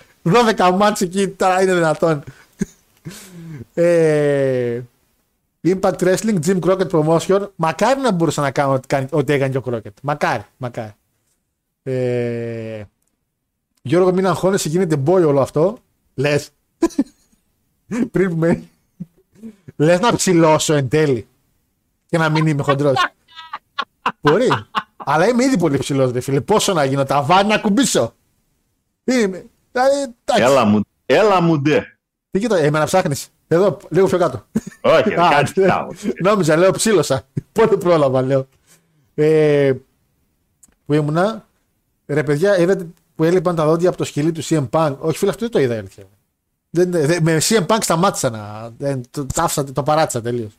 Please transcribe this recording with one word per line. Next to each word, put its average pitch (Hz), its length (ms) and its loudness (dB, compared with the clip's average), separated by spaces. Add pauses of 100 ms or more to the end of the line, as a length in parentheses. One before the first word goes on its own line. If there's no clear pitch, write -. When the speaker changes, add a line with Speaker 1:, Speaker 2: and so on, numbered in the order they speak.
(220)
Speaker 1:
Δώδεκα 202 480 2
μάτς 208 300 0
εκεί, 190 280 -2
τώρα 185 340 0
είναι 190 120 2
δυνατόν. 160 480 0 (1500)
Ε, 143 1080 2 (840)
Impact 185 360 0
Wrestling, 185 480 0
Jim 190 140 2
Crockett 185 300 0
Promotion. 170 680 0
Μακάρι 202 440 0
να 254 120 0
μπορούσα 160 300 -2
να 139 80 -2
κάνω 139 220 0
ό,τι 131 140 -2
κάνει, 135 240 -2
ό,τι 147 220 -2
έκανε 135 200 0
και 135 60 -2
ο 120 80 -8
Crockett. 113 360 -8
Μακάρι, 143 420 -4 (120)
μακάρι. 117 380 -10 (880)
Ε... 120 1000 -6 (1000)
Γιώργο, 180 300 2
μην 185 140 0
αγχώνεσαι, 180 420 0
γίνεται 160 280 0 (100)
boy 175 200 4
όλο 139 140 2
αυτό. 170 380 0 (360)
Λες. 147 360 -2 (280)
<laughs> - 1300 -6
Πριν 185 180 0
που 165 60 -4
με, 165 260 0 (1120)
λες 175 240 2
να 220 140 0
ψηλώσω 165 600 2
εν 139 140 0
τέλει. 143 380 0 (800)
Και 170 120 -2
να 160 100 0
μην 156 180 0
είμαι 143 160 0
χοντρός. 139 320 0 (1300)
Μπορεί. 196 280 2 (480)
Αλλά 156 320 0
είμαι 247 160 2
ήδη 262 140 2
πολύ 151 200 0
ψηλός, 135 320 -2
ρε 120 100 -4
φίλε. 135 200 -2
Πόσο 202 320 0
να 156 120 0
γίνω, 135 200 0
ταβάνι 147 440 2
να 214 100 2
κουμπίσω. 202 560 0 (920)
Είμαι, 208 400 -2 (280)
δηλαδή, 269 420 0 (100)
εντάξει. 165 280 2
Speaker 2:
Έλα 127 120 4
μου, 104 160 2 (260)
έλα 185 340 4
μου, 165 200 2
ντε. 135 380 -2 (320)
Speaker 1:
Τι 190 80 -2
κοίτα, 214 180 0
εμένα 151 280 2
ψάχνεις; 175 440 0 (200)
Εδώ, 180 280 2 (120)
λίγο 180 180 2
πιο 185 120 0
κάτω. 160 280 -2 (340)
Speaker 2:
Όχι, 131 340 2
Speaker 1:
Α, 175 160 2
Speaker 2:
κάτι 147 300 0
Speaker 1:
ναι. 196 60 4
Speaker 2:
κοιτάω. 98 220 0 (340)
Speaker 1:
Νόμιζα, 175 340 2
λέω, 185 140 4
ψήλωσα. 180 520 0 (300)
Πότε 220 240 2
πρόλαβα, 147 460 2
λέω. 135 260 0 (640)
Ε... 151 580 4 (1120)
που 143 80 0
ήμουνα, 165 520 -2 (600)
ρε 147 160 -2
παιδιά, 156 360 0
είδατε 180 280 0 (280)
που 160 100 -2
έλειπαν 175 320 0
τα 160 80 0
δόντια 170 240 2
από 160 100 -2
το 156 60 -4
σκυλί 151 280 -2
του 160 120 -8
C 160 140 -2
M 131 120 -4
Punk; 160 280 0
Όχι, 160 200 -4
φίλε, 202 120 0
αυτό - 120 -6
δεν 233 80 -4
το 226 80 0
είδα, 123 160 0
η 110 40 -6
αλήθεια. 98 260 -16 (640)
Δεν, 180 200 0
δε-, 165 300 0
με 160 200 2
C 220 180 0
M 170 80 -2
Punk 220 140 0
σταμάτησα 180 500 -2
να, 110 480 -14
δεν, 139 320 -6
το, 143 160 -10
τάφσα, 156 380 -4
το 139 180 -6
παράτησα 151 380 0
τελείως. 117 380 -6